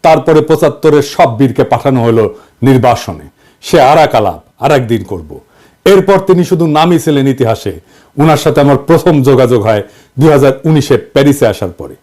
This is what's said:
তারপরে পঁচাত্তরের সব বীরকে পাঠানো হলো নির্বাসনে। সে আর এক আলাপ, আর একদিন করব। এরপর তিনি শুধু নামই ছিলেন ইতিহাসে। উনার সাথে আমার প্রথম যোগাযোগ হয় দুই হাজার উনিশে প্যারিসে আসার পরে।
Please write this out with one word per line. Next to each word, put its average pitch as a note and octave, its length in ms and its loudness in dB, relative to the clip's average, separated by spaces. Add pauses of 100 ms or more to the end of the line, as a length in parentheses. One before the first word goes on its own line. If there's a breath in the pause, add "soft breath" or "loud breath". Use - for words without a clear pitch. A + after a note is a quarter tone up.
তারপরে D#3 380 2
পঁচাত্তরের D3+ 600 0
সব C3+ 340 -2
বীরকে A#2+ 280 0
পাঠানো C3 380 -2
হলো A2+ 320 0 (280 loud breath)
নির্বাসনে। A#2 680 0 (320 soft breath)
সে E3 200 0
আর C#3+ 180 4
এক D3 160 0
আলাপ, G#2 480 -4
আর C#3+ 100 0
একদিন A2+ 320 -2
করব। D#2 360 -14 (440 soft breath)
এরপর F#3+ 340 2
তিনি F3+ 260 0
শুধু E3+ 220 -2
নামই D#3+ 320 0
ছিলেন C#3 300 -2
ইতিহাসে। A2 520 -4 (380 soft breath)
উনার D3+ 180 2
সাথে C3+ 240 0
আমার C#3 180 2
প্রথম D#3+ 440 0
যোগাযোগ B2 400 2
হয় G#2+ 200 -2 (360 soft breath)
দুই D3+ 120 2
হাজার D3+ 220 2 (120)
উনিশে D3 340 0
প্যারিসে C#3+ 480 0
আসার G2 240 -4
পরে। C#2+ 320 -16